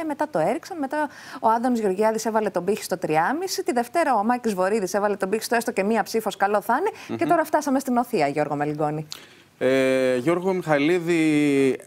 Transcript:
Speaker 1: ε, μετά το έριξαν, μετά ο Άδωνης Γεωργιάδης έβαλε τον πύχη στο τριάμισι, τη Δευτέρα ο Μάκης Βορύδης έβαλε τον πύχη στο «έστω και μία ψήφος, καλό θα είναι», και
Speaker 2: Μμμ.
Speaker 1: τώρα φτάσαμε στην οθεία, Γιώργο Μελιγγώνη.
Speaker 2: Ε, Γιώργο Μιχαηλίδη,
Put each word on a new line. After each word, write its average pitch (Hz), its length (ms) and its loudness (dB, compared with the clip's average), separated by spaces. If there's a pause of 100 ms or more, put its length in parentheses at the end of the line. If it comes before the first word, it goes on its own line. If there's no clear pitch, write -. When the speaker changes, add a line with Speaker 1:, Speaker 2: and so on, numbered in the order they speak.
Speaker 1:
ε, - 20 -4
μετά 302 260 -4
το 175 100 -2
έριξαν, 247 380 -2
μετά 302 320 -4 (300)
ο 226 100 2
Άδωνης 233 300 2
Γεωργιάδης 214 460 0
έβαλε 214 240 0
τον 180 140 -4
πύχη 202 200 -2
στο - 140 -6
τριάμισι, 202 640 -2
τη - 80 -4
Δευτέρα 262 440 0
ο 202 80 2
Μάκης 233 300 0
Βορύδης 190 400 0
έβαλε 208 220 0
τον 196 140 -2
πύχη 220 140 -2
στο - 120 0
«έστω 233 160 0
και 196 120 0
μία 208 200 2
ψήφος, 214 340 -4
καλό 202 240 2
θα 233 180 2
είναι», 403 380 -6
και 339 60 -2
Speaker 2:
Μμμ. 294 60 0
Speaker 1:
τώρα 330 140 4
φτάσαμε 294 360 0
στην 247 180 -2
οθεία, 220 300 0
Γιώργο 147 280 -2
Μελιγγώνη. 151 520 -2 (500)
Speaker 2:
Ε, 131 580 2
Γιώργο 175 380 0
Μιχαηλίδη, 156 1300 2